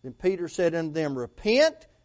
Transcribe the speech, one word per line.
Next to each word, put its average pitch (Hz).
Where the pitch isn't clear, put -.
Then 127
Peter 185
said 165
unto 160
them, 147
"Repent 247